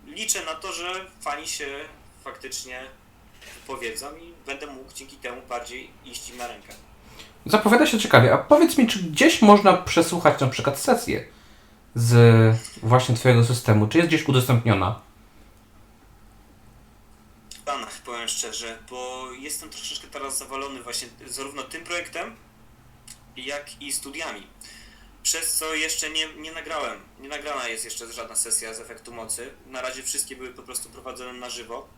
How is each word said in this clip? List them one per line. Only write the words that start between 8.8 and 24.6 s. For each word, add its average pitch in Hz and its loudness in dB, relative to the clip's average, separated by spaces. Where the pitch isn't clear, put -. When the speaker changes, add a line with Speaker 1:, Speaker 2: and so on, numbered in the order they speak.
Speaker 2:
czy 208 -4
gdzieś 180 4
można 202 10
przesłuchać - 2
na 135 2
przykład - -2
sesję - 0
z 117 2
właśnie 123 4
twojego 117 6
systemu? 113 2
Czy 131 2
jest 170 4
gdzieś 160 0
udostępniona? 117 2
Speaker 1:
W - -20
planach, 117 -10
powiem 117 -12
szczerze, 113 -8
bo 127 -10
jestem 147 -12
troszeczkę - -12
teraz 139 -10
zawalony 135 -10
właśnie 120 -10
zarówno 135 -12
tym 160 -14
projektem, 170 -10
jak 143 -12
i 143 -12
studiami. 135 -10